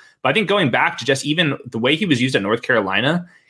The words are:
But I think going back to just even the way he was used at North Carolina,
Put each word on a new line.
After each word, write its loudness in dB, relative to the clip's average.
But 0
I 2
think 0
going 2
back 0
to -12
just 0
even 0
the -10
way 2
he -2
was 2
used 0
at 0
North 0
Carolina, 0